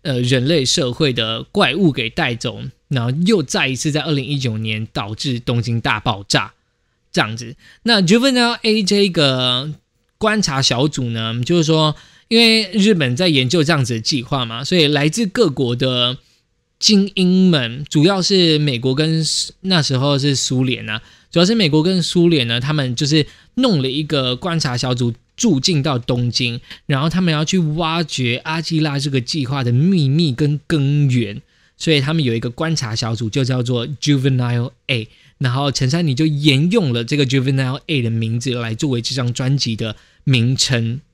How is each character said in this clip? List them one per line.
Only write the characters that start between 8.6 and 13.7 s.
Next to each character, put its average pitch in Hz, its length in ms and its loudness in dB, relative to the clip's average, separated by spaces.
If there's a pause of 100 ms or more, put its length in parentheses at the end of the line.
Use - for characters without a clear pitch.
A 220 200 2
这 202 260 2
个 131 640 0 (460)
观 214 240 0
察 139 180 -2
小 131 280 0
组 135 240 -4
呢， 113 340 -4
就 175 120 2
是 165 60 2
说， 156 320 2 (320)
因 226 120 2
为 220 320 4
日 214 240 4
本 127 200 0
在 185 120 0
研 131 200 2
究 160 160 2
这 151 80 2